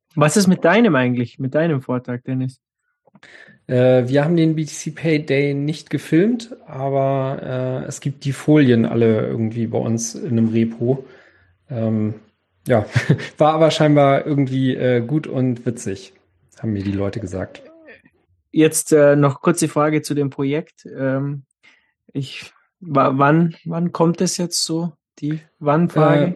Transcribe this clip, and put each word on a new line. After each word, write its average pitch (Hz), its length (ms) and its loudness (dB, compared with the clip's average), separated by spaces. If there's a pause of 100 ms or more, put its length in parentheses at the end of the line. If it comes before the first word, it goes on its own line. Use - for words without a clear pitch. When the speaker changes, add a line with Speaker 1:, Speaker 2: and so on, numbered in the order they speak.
(160)
Speaker 1:
Was 151 220 2
ist 196 100 2
mit 180 180 2
deinem 190 300 4
eigentlich, 123 420 -2
mit 135 160 -6
deinem 151 300 0
Vortrag, 123 400 -6
Dennis? 131 360 -6 (1080)
Speaker 2:
Äh, 127 400 4
wir 143 180 2
haben 170 100 0
den 160 200 2
B 156 100 -4
T 147 60 -16
C - 180 -10
Pay 156 340 -2
Day 143 300 0
nicht 143 380 -6
gefilmt, 202 760 0
aber, 135 1160 -4
äh, - 40 -10
es - 140 -14
gibt - 240 -8
die 139 80 -4
Folien 127 520 4
alle 113 420 2
irgendwie 117 400 -4
bei 113 100 -4
uns 113 380 -4
in 180 160 -8
einem 113 160 2
Repo. 117 580 -2 (640)
Ähm, 110 460 -2 (520)
ja, 113 200 2 (240)
<laughs> - 260 -4
war 156 160 4
aber 156 160 4
scheinbar 147 560 4
irgendwie, 131 500 0
äh, 127 300 0
gut 147 220 -4
und 127 380 -2
witzig, 107 480 -8 (460)
haben 113 140 -6
mir 98 100 -4
die 101 80 -4
Leute 101 280 -4
gesagt. 92 440 -10 (880)
Speaker 1:
Jetzt, 156 400 2
äh, 143 240 6
noch 143 260 2
kurze 165 260 2
Frage 151 340 0
zu 151 120 -6
dem 143 160 -2
Projekt. 143 560 -6
Ähm, 139 580 -6 (720)
ich, - 380 -10 (280)
wa-, 139 360 0
wann, 160 400 4 (100)
wann 170 260 -4
kommt 170 300 0
es 180 160 -2
jetzt 175 260 -4
so, 165 300 -4 (260)
die 151 200 -6 (200)
Wann-Frage? 151 640 2
Speaker 2:
Äh, 180 100 -4